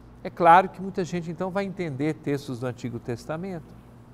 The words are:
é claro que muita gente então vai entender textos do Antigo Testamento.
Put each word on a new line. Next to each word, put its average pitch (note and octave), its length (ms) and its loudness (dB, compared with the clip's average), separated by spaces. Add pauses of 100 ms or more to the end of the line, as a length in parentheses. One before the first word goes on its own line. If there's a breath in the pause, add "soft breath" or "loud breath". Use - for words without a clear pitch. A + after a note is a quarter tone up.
(240)
é F#3 60 -6
claro F3+ 400 8
que - 120 -12
muita F#3+ 240 -4
gente E3+ 240 -6
então F3+ 220 -4
vai G3 140 -2
entender D#3 500 -2
textos C#3+ 440 -4
do B2+ 60 -4
Antigo A#2+ 320 -6
Testamento. D#3 800 -8 (380)